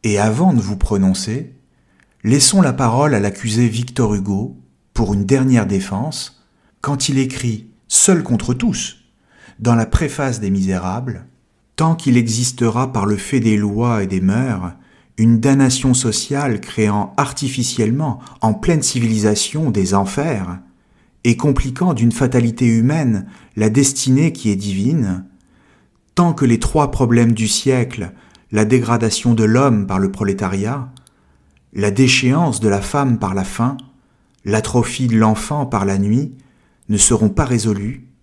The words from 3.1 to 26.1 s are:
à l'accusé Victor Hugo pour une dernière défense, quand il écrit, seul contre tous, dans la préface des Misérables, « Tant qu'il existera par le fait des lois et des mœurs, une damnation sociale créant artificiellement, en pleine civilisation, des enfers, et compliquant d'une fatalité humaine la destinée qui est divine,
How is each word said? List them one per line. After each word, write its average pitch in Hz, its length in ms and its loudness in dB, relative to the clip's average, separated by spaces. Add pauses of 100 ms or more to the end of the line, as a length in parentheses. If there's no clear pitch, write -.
à 104 40 2
l'accusé 107 480 0
Victor 117 460 -2
Hugo 101 440 -4 (360)
pour 104 200 0
une 101 120 0
dernière 131 400 2
défense, 98 840 -6 (340)
quand 143 280 -2
il 135 80 0
écrit, 123 540 -4 (160)
seul - 360 2
contre 123 300 -2
tous, - 440 -4 (600)
dans 117 160 2
la 113 120 0
préface 139 520 -2
des 101 120 -2
Misérables, « 95 760 -4 (480)
Tant 165 200 2
qu'il 139 200 2
existera 123 760 0
par 101 120 -2
le 104 120 0
fait 123 220 -2
des 110 180 2
lois 104 460 0
et 95 40 -4
des 95 140 -2
mœurs, 95 520 -2 (440)
une 113 220 4
damnation 131 540 2
sociale 123 680 -2
créant 104 560 -2
artificiellement, 131 1000 -2 (220)
en 226 120 2
pleine 170 300 0
civilisation, 113 880 0
des 98 220 0
enfers, 98 680 -2 (640)
et 120 140 2
compliquant 143 560 0
d'une 117 180 2
fatalité 123 540 0
humaine 113 640 2 (280)
la 107 140 2
destinée 135 640 2
qui 117 200 -4
est 98 40 2
divine, 98 720 -2 (880)